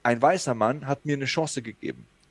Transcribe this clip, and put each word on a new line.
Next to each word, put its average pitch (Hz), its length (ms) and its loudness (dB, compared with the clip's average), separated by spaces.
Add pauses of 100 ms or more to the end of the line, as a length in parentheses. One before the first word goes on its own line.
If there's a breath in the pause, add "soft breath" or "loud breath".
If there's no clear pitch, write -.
ein 120 200 2
weißer 147 340 2
Mann 127 320 0
hat 139 180 -4
mir 147 80 0
eine 139 120 -2
Chance 147 360 -2
gegeben." 104 460 -10 (220)